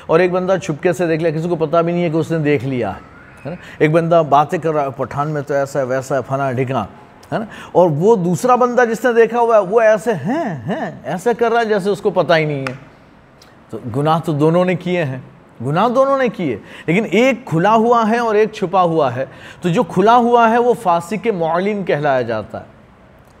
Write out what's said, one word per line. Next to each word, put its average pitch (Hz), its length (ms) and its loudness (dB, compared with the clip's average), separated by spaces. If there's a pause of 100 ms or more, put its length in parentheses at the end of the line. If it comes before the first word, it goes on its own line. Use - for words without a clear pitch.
(100)
और 165 100 6
एक 185 120 2
बंदा 185 260 0
छुपके 165 340 -2
से 180 140 -2
देख 160 140 0
लिया, 170 100 0
किसी 160 180 -4
को 170 80 -2
पता 160 260 0
भी 170 100 -2
नहीं 175 100 0
है 170 80 0
कि 151 60 -2
उसने 165 220 -2
देख 147 260 0
लिया 123 260 -4
है, 92 100 -12 (440)
है 147 60 -10
ना? 175 60 -12 (260)
एक 156 100 4
बंदा 165 300 4
बातें 147 380 2
कर 156 100 -2
रहा 151 140 -2
है, 139 60 -4
"पठान 135 380 -6
में 151 140 -4
तो 139 120 -6
ऐसा 139 240 -2
है, 135 60 0
वैसा 131 300 -4
है, 131 80 -2
फना 135 300 -4
ढिकना", 123 360 -4 (440)
है 175 60 -4
ना? 220 80 -6 (280)
और 175 140 6
वो 175 280 2
दूसरा 180 400 0
बंदा 247 280 2
जिसने 226 280 -2
देखा 226 260 2
हुआ 233 180 2
है, 208 60 6
वो 196 180 0
ऐसे 220 320 2
हैं, 185 520 -4
हैं, 185 400 -8
ऐसे 180 300 -2
कर 233 160 0
रहा 233 100 2
है 226 80 -2
जैसे 202 220 0
उसको 202 200 0
पता 170 240 2
ही 156 120 2
नहीं 147 140 -4
है। 131 360 -10 (720)
तो 110 160 -10
गुनाह 147 340 0
तो 165 120 -4
दोनों 160 320 2
ने 180 100 0
किए 175 280 -2
हैं, 131 220 -6 (380)
गुनाह 160 260 0
दोनों 269 300 2
ने 262 100 0
किए, 143 320 -4 (280)
लेकिन 190 160 2
एक 220 400 2
खुला 165 260 0
हुआ 233 340 4
है 226 160 0
और 220 160 0
एक 214 180 0
छुपा 185 260 -2
हुआ 160 300 2
है। 127 180 -6 (340)
तो 175 80 0
जो 208 120 2
खुला 196 320 2
हुआ 240 320 4
है 226 120 2
वो 240 160 2
फासिक 190 540 -2
मुअलिन 185 560 -2
कहलाया 147 380 0
जाता 110 360 -6
है, - 80 -14 (720)